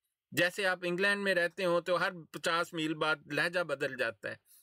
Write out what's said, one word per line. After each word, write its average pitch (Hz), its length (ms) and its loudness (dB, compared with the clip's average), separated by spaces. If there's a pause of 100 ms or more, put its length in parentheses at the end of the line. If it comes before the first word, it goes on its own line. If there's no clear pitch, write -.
(340)
जैसे 175 300 0
आप 185 220 0
इंग्लैंड 196 380 2
में 196 120 2
रहते 175 280 0
हो 175 160 4
तो 170 180 0
हर 185 140 0
पचास 165 600 -4
मील 160 200 -2
बाद 156 380 0
लहजा 175 320 0
बदल 139 320 -2
जाता 113 340 -4
है। 110 100 -10 (240)